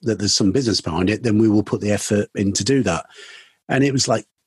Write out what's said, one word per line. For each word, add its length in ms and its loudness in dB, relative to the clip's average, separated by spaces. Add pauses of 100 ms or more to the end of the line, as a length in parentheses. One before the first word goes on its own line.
that 160 -2
there's 140 0
some 200 2
business 260 0
behind 300 -2
it, 140 -2
then 160 2
we 100 4
will 140 4
put 180 -4
the 100 -2
effort 440 0
in 180 0
to 100 -4
do 200 2
that. 220 -2 (640)
And 160 0
it 80 2
was 160 0
like, 180 -2 (220)